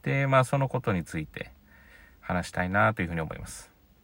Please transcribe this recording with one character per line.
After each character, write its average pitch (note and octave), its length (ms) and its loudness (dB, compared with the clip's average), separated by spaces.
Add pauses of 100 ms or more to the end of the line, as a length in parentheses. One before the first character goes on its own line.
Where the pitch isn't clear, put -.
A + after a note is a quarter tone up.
て、 C#3 260 0
ま C3+ 120 6
あ、 C3 40 6
そ C#3 140 0
の C#3 100 0
こ B2+ 140 -2
と A2+ 100 0
に F2 140 0
つ - 120 -8
い D#2 100 -4
て - 260 -12 (680)
話 F2+ 280 -2
し - 40 -12
た F#2 140 -2
い F2+ 40 -4
な G#2+ 240 4
と F#2+ 100 -2
い - 20 0
う - 20 -6
ふ E2+ 40 -4
う E2+ 40 -4
に E2 60 -2
思 - 140 -6
い - 40 -14
ま - 80 -12
す。 - 260 -16 (300)